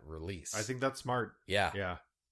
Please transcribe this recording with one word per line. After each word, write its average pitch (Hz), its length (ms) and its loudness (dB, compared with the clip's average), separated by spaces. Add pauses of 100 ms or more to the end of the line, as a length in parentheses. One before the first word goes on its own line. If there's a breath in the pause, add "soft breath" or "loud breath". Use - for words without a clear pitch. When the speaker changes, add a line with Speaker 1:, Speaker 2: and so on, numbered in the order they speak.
Speaker 1:
release. 80 500 -6
Speaker 2:
I 107 60 2
think 123 180 -2
that's 131 220 2
smart. 123 320 0 (140)
Speaker 1:
Yeah. 95 280 4
Speaker 2:
Yeah. 95 180 0
I 85 40 -4 (340)